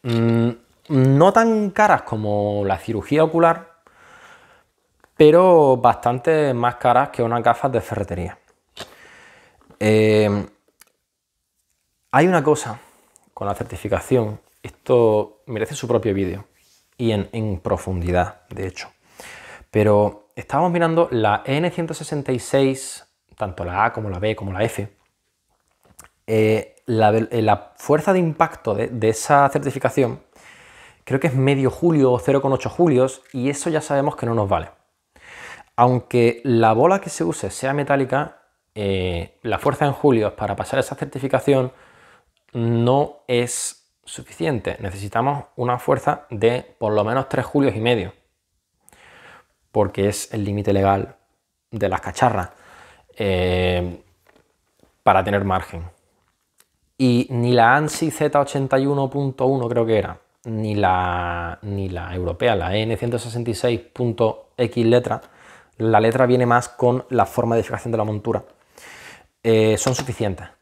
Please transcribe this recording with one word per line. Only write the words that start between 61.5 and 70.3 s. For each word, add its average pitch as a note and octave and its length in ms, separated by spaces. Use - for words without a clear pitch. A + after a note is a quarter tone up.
ni G2 260
la F2 260
europea, F2+ 400
la F#2+ 220
N A2 200
ciento A#2+ 220
sesenta A#2 320
y G#2+ 40
seis A#2+ 260
punto - 760
X A#2 300
letra, A#2 340
la A2 200
letra A#2 280
viene B2 200
más A#2+ 220
con B2 400
la A2+ 180
forma A#2 300
de G#2+ 80
fijación A2+ 260
de A2 80
la G#2+ 60
montura, G#2+ 400
eh, A2 340
son B2+ 180
suficientes. G2+ 520